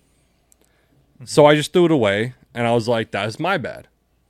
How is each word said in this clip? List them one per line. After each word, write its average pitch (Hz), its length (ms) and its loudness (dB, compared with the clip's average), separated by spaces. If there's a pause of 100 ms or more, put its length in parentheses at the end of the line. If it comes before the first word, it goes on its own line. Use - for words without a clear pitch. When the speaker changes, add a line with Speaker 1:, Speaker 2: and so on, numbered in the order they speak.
(1160)
Speaker 1:
Mm-hmm. 131 100 -20
Speaker 2:
So 147 200 4
I 147 80 6
just 151 180 -2
threw 180 140 2
it 160 40 0
away, 113 440 0 (200)
and 117 120 -2
I 117 60 0
was 117 160 0
like, 113 240 -2
"That 104 160 -4
is 107 100 -12
my 180 200 -4
bad." - 300 -12 (420)